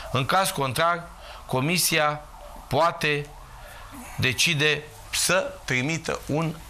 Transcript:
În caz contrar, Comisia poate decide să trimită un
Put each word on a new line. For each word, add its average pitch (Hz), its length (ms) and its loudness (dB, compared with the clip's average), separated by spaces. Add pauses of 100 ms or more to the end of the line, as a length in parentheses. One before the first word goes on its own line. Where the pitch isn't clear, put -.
(120)
În 127 140 0
caz 185 240 4
contrar, 165 580 0 (380)
Comisia 151 760 2 (460)
poate 151 580 2 (920)
decide 147 680 4 (280)
să 185 420 2 (120)
trimită 151 600 0
un 160 300 0 (140)